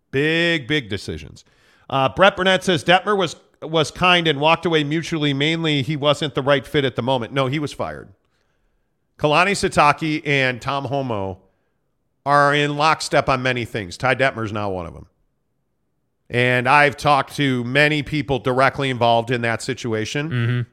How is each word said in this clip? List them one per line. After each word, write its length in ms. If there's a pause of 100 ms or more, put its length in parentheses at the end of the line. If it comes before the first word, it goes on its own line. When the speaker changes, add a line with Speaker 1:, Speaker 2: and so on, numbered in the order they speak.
(100)
Speaker 1:
Big, 560
big 220
decisions. 560 (460)
Uh, 180
Brett 260
Burnett 300
says, 180
"Detmer 360
was, 180 (240)
was 300
kind 360
and 140
walked 240
away 200
mutually. 500
Mainly, 480
he 140
wasn't 380
the 80
right 240
fit 200
at 100
the 60
moment." 320
No, 140
he 100
was 160
fired. 340 (1120)
Kalani 340
Sitake 720
and 340
Tom 260
Homo 560 (840)
are 260
in 240
lockstep 520
on 120
many 240
things. 320
Ty 200
Detmer's 360
not 200
one 140
of 80
them. 120 (1200)
And 400
I've 280
talked 400
to 260
many 400
people 380
directly 500
involved 400
in 120
that 200
situation. 680
Speaker 2:
Mm-hmm. 420